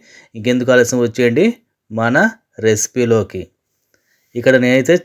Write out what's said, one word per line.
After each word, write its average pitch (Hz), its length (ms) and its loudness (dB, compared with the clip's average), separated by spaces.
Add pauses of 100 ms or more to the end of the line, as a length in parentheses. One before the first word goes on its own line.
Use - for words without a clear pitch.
(380)
ఇంకెందుకు 123 380 -2
ఆలస్యం, 123 320 2
వచ్చేయండి 120 380 0 (440)
మన 120 400 0 (360)
రెసిపీలోకి. 113 800 -2 (920)
ఇక్కడ 131 240 2
నేనైతే 127 320 2 (100)